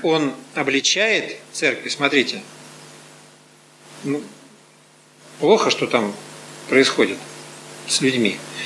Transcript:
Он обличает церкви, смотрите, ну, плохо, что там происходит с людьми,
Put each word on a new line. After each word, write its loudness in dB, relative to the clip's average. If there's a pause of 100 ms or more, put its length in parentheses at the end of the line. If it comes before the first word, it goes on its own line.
Он 2 (220)
обличает 2 (160)
церкви, -2
смотрите, 2 (1600)
ну, -2 (1160)
плохо, 6
что 0
там 0 (540)
происходит 4 (680)
с 0
людьми, 2 (260)